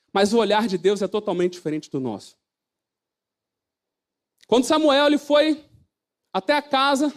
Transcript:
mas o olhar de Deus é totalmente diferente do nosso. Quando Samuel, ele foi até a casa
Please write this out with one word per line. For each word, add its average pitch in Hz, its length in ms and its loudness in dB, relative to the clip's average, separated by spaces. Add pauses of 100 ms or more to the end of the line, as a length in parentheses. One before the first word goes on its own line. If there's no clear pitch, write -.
(140)
mas 202 200 2
o 233 40 2
olhar 214 300 0
de 190 100 -4
Deus 196 240 -2
é 190 60 -2
totalmente 185 460 -4
diferente 151 360 -8
do 143 100 -8
nosso. 113 380 -10 (2000)
Quando 247 160 2
Samuel, 294 440 2
ele 294 100 2
foi 294 480 0 (680)
até 190 200 0
a 294 80 0
casa 277 560 0